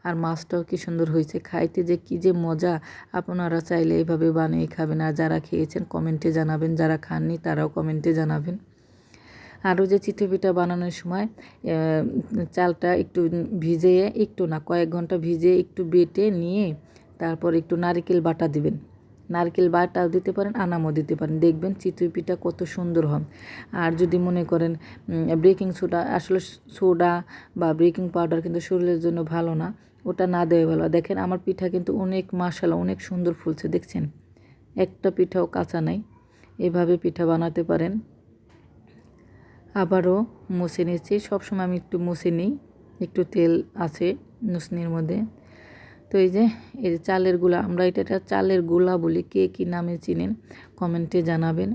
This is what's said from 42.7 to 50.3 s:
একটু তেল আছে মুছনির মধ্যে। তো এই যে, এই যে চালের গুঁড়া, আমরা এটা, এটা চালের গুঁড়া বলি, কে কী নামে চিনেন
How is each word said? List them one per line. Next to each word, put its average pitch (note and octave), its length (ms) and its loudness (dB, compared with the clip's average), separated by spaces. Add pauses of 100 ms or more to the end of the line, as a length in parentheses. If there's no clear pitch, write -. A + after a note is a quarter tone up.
একটু F#3 240 -4
তেল E3+ 280 2 (240)
আছে F3 320 -2 (340)
মুছনির E3+ 480 -4
মধ্যে। E3 280 -2 (880)
তো - 120 -8
এই F#3 120 6
যে, G#3 140 4 (340)
এই G3 140 -2
যে E3+ 60 -2
চালের F#3 400 2
গুঁড়া, F3 200 4 (100)
আমরা F3 160 0
এটা, F#3 160 2
এটা F#3+ 180 -2 (120)
চালের F#3+ 320 2
গুঁড়া F3+ 340 2
বলি, E3 340 0
কে F#3+ 180 2
কী F#3 160 -6
নামে F3 340 -4
চিনেন E3+ 320 -4 (460)